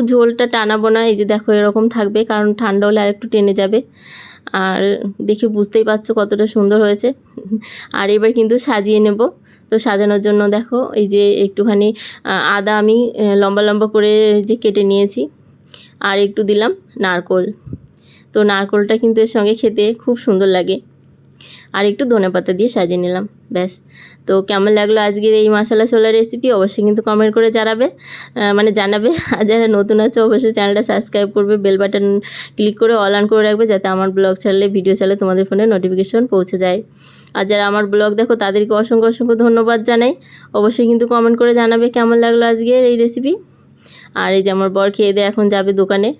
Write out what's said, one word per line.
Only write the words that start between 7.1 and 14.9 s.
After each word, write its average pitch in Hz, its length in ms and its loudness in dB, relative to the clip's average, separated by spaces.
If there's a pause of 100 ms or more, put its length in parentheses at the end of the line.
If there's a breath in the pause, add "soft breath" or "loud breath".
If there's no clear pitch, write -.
আর 196 180 0
এবার 214 220 2
কিন্তু 226 260 0
সাজিয়ে 214 420 0
নেব। 214 200 2 (500 soft breath)
তো 220 80 0
সাজানোর 208 420 0
জন্য 208 280 0
দেখো 233 440 -4
এই 208 160 0
যে 202 140 2 (100)
একটুখানি, 202 560 0 (360 loud breath)
আহ, 185 320 -2
আদা 208 220 -2
আমি, 226 320 2
আহ, 208 240 0
লম্বা 202 280 2
লম্বা 208 240 0
করে 214 560 2
যে 214 140 -2
কেটে 208 260 0
নিয়েছি, 202 460 0 (720 loud breath)